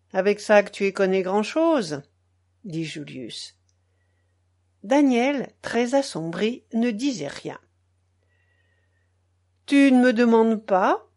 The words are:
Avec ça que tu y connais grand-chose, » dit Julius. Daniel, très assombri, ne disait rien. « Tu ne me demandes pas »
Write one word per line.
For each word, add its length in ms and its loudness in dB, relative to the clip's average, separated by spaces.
Avec 260 0
ça 220 4
que 80 -6
tu 160 -6
y 80 -2
connais 300 0
grand-chose, » 800 -2
dit 200 -8
Julius. 720 -14
Daniel, 800 0
très 320 -2
assombri, 760 -4
ne 200 -2
disait 360 -6
rien. « 320 -14
Tu 260 4
ne 80 6
me 140 4
demandes 500 4
pas » 540 0